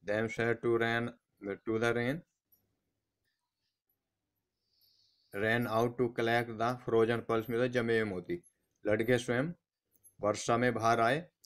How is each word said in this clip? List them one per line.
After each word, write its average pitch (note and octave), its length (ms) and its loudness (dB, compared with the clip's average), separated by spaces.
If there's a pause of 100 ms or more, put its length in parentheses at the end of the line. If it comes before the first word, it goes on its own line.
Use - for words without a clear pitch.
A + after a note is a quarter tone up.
themselves A2+ 560 -2
to A#2 160 2
rain, A#2 280 0 (380)
to A2 320 -4
the A#2 140 2
rain, B2 260 -2 (3250)
ran A2 320 0
out A2+ 220 2 (120)
to A#2+ 80 0 (100)
collect A#2 380 0
the A#2+ 200 -2
frozen A2+ 420 2
pulse A2+ 300 -2
में A#2 100 -2
तो B2+ 80 2
जमे A#2 320 0
हुए A2 40 2
मोती। F2+ 400 -6 (440)
लड़के A2+ 300 2
स्वयं B2+ 360 -2 (680)
वर्षा G#2 360 0
में B2 160 2
बाहर A2+ 260 2
आए C3 300 0 (160)